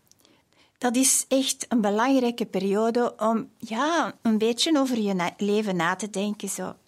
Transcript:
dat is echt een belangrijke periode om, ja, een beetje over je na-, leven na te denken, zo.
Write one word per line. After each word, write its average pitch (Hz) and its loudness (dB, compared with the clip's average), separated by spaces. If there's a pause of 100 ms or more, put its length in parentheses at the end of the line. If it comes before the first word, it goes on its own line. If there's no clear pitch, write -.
(800)
dat 240 0
is - 2
echt 269 -2
een 233 2
belangrijke 240 2
periode 220 0
om, 220 0
ja, 262 -2
een 220 2
beetje 240 2
over 262 0
je 202 0
na-, 175 -2
leven 202 0
na 175 2
te 208 -8
denken, 208 -6
zo. - -8 (120)